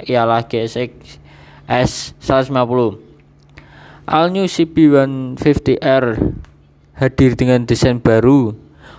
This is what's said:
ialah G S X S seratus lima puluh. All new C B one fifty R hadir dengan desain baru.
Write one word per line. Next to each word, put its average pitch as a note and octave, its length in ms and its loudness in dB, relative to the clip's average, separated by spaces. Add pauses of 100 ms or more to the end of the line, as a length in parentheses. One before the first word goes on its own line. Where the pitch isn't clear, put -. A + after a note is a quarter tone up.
ialah A#2 400 0
G A2+ 240 -4
S - 80 -12
X B2 160 -6 (800)
S B2 200 0 (280)
seratus C3 320 -2
lima B2+ 160 0
puluh. A#2+ 320 -2 (1120)
All E3 160 2
new F#3+ 160 -2
C F3 240 -2
B D#3+ 240 4
one C3+ 480 0
fifty C#3 400 0
R C3 400 0 (800)
hadir C3 400 2
dengan B2+ 240 2
desain A#2+ 400 -2
baru. A#2 480 4 (480)